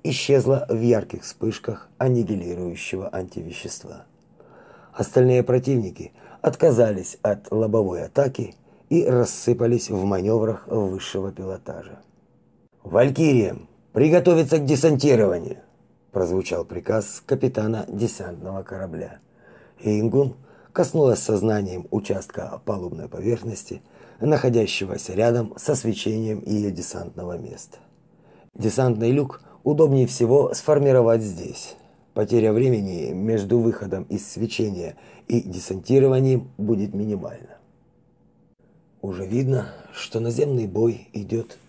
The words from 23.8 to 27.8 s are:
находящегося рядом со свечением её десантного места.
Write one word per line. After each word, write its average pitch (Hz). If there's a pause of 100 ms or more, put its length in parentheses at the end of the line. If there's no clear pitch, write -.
находящегося 117
рядом 113
со 147
свечением 110
её 104
десантного 87
места. - (760)